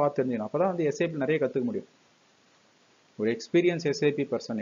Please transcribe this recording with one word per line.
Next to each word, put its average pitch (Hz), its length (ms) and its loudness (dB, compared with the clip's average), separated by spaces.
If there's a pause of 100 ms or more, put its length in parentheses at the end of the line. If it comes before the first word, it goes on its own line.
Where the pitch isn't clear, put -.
பார்த்து 143 180 0
தெரிஞ்சுக்கணும். 117 300 -2
அப்பதான் 185 240 0
வந்து 170 180 0
எஸ் - 120 -2
ஏ 165 80 0
பி 147 120 -4
நிறைய 151 180 2
கத்துக்க 127 280 0
முடியும். 101 200 -6 (1300)
ஒரு 107 140 2
எக்ஸ்பீரியன்ஸ் 170 560 2
எஸ் - 160 0
A 147 120 4
P 139 120 0
person, 113 320 -4